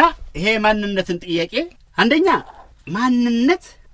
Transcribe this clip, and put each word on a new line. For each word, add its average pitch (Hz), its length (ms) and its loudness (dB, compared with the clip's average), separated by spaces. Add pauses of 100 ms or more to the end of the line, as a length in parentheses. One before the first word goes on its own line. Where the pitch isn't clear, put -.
(340)
ይሄ 165 160 -6
የማንነትን 208 720 -2
ጥያቄ 170 320 -4 (440)
አንደኛ 302 320 2 (580)
ማንነት፣ 240 800 0 (280)